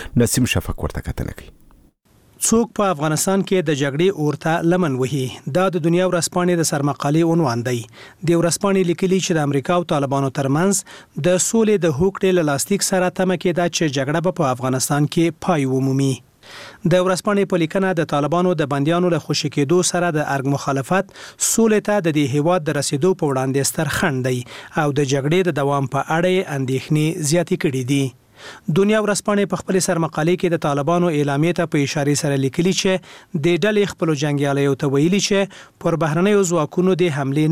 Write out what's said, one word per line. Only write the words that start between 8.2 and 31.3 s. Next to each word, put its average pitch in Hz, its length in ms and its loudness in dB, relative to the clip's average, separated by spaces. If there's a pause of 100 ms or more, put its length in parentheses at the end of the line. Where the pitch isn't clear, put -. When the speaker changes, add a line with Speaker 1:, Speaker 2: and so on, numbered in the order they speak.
Speaker 2:
د 170 120 4
ورځپاڼې 175 500 2
لیکلي 185 300 0
چې 170 180 0
د 147 120 0
امریکا 143 300 0
او 170 120 -2
طالبانو 139 380 0 (100)
ترمنځ 147 340 2 (540)
د 180 180 4
سولې 214 400 2
د 165 140 2
هوکړې 190 400 0
له 165 100 2
لاسلیک 190 380 0
سره 180 220 2 (100)
تمه 185 240 2
کېده 175 220 0 (100)
چې 156 220 0
جګړه 147 280 0
به 180 140 -2
په 151 100 2
افغانستان 131 640 0
کې 165 320 0
پای 156 240 0
ومومي. 135 400 0 (840)
د - 0 - (120)
ورځپاڼې 196 480 0
په 175 100 2
لیکنه 190 380 0
د 151 100 -4
طالبانو 160 480 2
د 147 140 -2
بندیانو 170 420 2
له 151 120 -2
خوشي 147 280 -4
کېدو 147 240 2 (140)
سره 175 260 0
د 143 160 -4
ارګ 135 220 -2
مخالفت 143 580 -2
سولې - 720 0
ته 208 80 2 (140)
د 147 100 0
دې 143 160 0
هیواد 156 320 0
د 147 140 -2
رسیدو 151 420 0
په 147 80 0
وړاندې 131 400 -2
ستر 156 240 -4
خنډ 131 340 0
دی 127 100 -2 (440)
او 147 80 0
د 135 220 0
جګړې 151 360 0
د 143 140 -2
دوام 143 340 0
په 139 80 -2
اړه 170 300 0
یې 190 80 0 (160)
اندېښنې 135 480 -2 (240)
زیاتې 170 340 0
کړې 131 180 -2 (100)
دي. 139 120 0 (720)
دنیا 202 260 4
ورځپاڼې 202 480 0
په 175 80 -2
خپلې 185 240 -2
سرمقالې 165 560 0
کې 170 140 0
د 165 100 0
طالبانو 165 480 0
اعلامیې 147 480 2